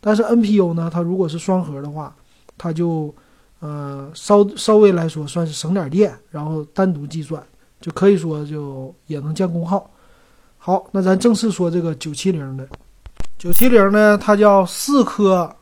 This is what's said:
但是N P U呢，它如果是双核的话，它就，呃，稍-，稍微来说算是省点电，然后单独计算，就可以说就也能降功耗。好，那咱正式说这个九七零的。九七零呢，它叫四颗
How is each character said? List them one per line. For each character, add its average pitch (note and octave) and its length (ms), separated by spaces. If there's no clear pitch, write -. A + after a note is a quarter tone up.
但 G#3 120
是 G#3 100
N A#3 180
P G#3+ 140
U F3+ 180
呢， E3 200
它 F3 80
如 E3+ 140
果 F#3 100
是 E3 140
双 F#3 240
核 C#3+ 180
的 C#3+ 80
话， D3 240
它 E3 160
就， D#3+ 420
呃， C#3+ 520
稍-， G#3 320
稍 - 180
微 G#3 160
来 E3 160
说 D3+ 180
算 E3 220
是 D3+ 60
省 D#3+ 200
点 F3 160
电， F3 240
然 D3 120
后 D#3 300
单 F#3+ 200
独 D3 140
计 D#3 160
算， D3 180
就 - 140
可 G3 160
以 G3+ 80
说 D#3 280
就 C#3+ 480
也 D3 140
能 D3+ 120
降 F#3 160
功 E3+ 160
耗。 F#3+ 240
好， F3+ 280
那 G3 100
咱 F#3+ 160
正 A#3 160
式 G#3+ 160
说 F3 220
这 F3 100
个 E3 140
九 D3+ 180
七 F#3+ 180
零 C#3 240
的。 C3 140
九 F3 160
七 G3+ 160
零 G#3 240
呢， G#3 240
它 G#3 200
叫 G3+ 280
四 C4+ 400
颗 F#3 480